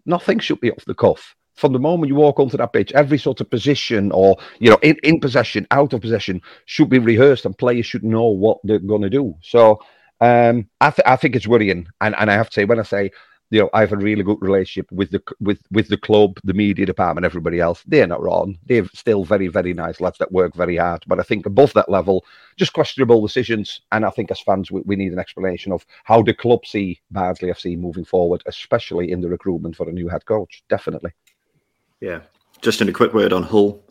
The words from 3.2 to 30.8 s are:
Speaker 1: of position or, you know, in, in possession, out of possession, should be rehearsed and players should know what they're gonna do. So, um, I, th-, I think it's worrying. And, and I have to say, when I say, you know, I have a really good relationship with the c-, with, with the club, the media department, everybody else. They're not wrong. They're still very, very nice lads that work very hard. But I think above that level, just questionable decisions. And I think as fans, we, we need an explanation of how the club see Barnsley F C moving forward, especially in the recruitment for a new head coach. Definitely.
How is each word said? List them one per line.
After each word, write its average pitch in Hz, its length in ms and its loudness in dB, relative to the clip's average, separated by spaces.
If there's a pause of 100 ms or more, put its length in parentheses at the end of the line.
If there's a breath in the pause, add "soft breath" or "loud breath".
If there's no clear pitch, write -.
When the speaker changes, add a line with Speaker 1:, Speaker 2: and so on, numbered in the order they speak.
Speaker 1:
of - 80 -8
position 117 640 -2
or, 95 240 6 (220 loud breath)
you 113 100 6
know, 107 120 8
in, 151 220 4
in 156 160 2
possession, 117 520 -2
out 143 200 2
of 123 80 -4
possession, 101 420 -4 (260 soft breath)
should - 200 2
be 127 120 4
rehearsed 117 460 4
and 98 120 -6
players 123 280 -2
should 104 200 -8
know 113 220 0
what 104 360 0
they're 101 160 0
gonna 101 300 -2
do. 117 320 -2
So, 110 420 6 (380 soft breath)
um, 120 480 4 (100)
I, 147 120 4
th-, - 140 2
I 127 120 6
think 131 180 -2
it's 110 120 -2
worrying. 98 380 2 (140)
And, 104 180 -2
and 107 140 2
I 101 40 4
have 110 120 0
to - 60 -20
say, 104 100 0
when 113 160 2
I 107 40 -6
say, 101 280 -4 (380 soft breath)
you 107 120 2
know, 95 120 2
I 107 60 4
have 107 140 2
a 104 40 -2
really 104 260 -2
good 101 180 0
relationship 95 500 -2
with 90 180 -4
the 95 180 -6
c-, - 120 -16
with, 101 220 -4 (100)
with 101 160 0
the 104 80 -2
club, 104 480 2
the 98 100 -4
media 101 320 0
department, 87 380 -2
everybody 85 380 -4
else. 85 260 -2
They're 143 180 2
not 85 160 -6
wrong. 87 440 -4
They're 117 280 0
still 104 300 -2
very, 95 240 -2
very 90 260 -4
nice 82 280 -8
lads 87 160 -4
that - 160 -6
work 92 200 0
very 87 220 -4
hard. 85 320 -4
But - 140 -2
I - 20 -6
think 107 220 -6
above 117 260 4
that - 160 2
level, 92 380 0 (320 soft breath)
just 185 160 -2
questionable 120 480 2
decisions. 107 580 -4 (140)
And 110 100 0
I 98 60 -2
think 95 220 -8
as 92 100 -8
fans, 95 280 -2
we, 95 120 -8
we 98 160 -4
need 95 160 -4
an 90 60 -6
explanation 92 520 -8
of 87 140 -6 (180 soft breath)
how 113 180 4
the 110 120 0
club 120 320 -2
see 98 340 -6 (100)
Barnsley 92 400 -6
F 90 100 -8
C 87 180 -8
moving 87 260 -10
forward, 87 440 -2
especially 87 640 -6
in 90 80 -6
the 87 80 -6
recruitment 85 480 -8
for 82 100 -8
a 80 60 -10
new 85 160 -8
head 82 160 -8
coach. 107 420 -6
Definitely. 85 440 -8 (920)